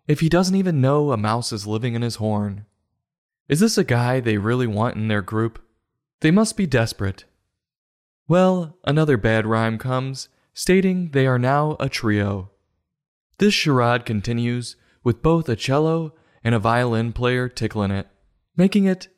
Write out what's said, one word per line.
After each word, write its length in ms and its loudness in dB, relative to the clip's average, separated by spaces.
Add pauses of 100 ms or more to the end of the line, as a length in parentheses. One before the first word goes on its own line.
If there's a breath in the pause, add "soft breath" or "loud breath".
if 140 0
he 80 2
doesn't 260 2
even 260 0
know 300 2
a 60 0
mouse 360 -2
is 140 -8
living 300 -4
in 60 -4
his 120 -4
horn. 500 -4 (840)
Is 100 0
this 180 4
a 60 4
guy 380 0
they 180 0
really 300 0
want 260 -2
in 140 -4
their 120 0
group? 400 -4 (600)
They 100 4
must 260 2
be 80 -2
desperate. 600 -2 (1040)
Well, 560 2
another 320 2
bad 300 2
rhyme 320 0
comes, 500 -6 (260)
stating 560 0
they 160 2
are 140 2
now 400 0
a 80 -2
trio. 640 -2 (840)
This 140 4
charade 540 0
continues 720 -4 (260)
with 200 0
both 260 2
a 80 -2
cello 580 -2 (300 soft breath)
and 100 2
a 60 0
violin 520 0
player 360 -2
tickling 420 -4
it, 160 -6 (500)
making 280 2
it 340 -2